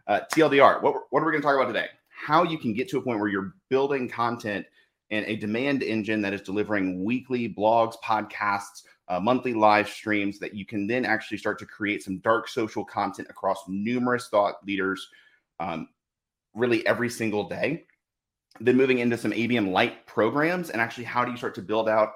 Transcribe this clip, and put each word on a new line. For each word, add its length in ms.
uh, 140
T 100
L 80
D 120
R, 180
what, 160
what 120
are 40
we 80
gonna 100
talk 120
about 120
today? 200
How 360
you 140
can 160
get 180
to 60
a 40
point 180
where 100
you're 240
building 380
content 580
and 140
a 100
demand 480
engine 380
that 120
is 80
delivering 600
weekly 500
blogs, 480
podcasts, 840
uh, 100
monthly 340
live 360
streams 500
that 160
you 100
can 220
then 160
actually 340
start 220
to 60
create 360
some 180
dark 280
social 380
content 440
across 380
numerous 640
thought 360
leaders, 440
um, 300
really 320
every 220
single 400
day. 340
Then 160
moving 240
into 180
some 140
A 160
B 80
M 160
Lite 340
programs 680
and 100
actually 240
how 180
do 80
you 60
start 180
to 60
build 260
out 280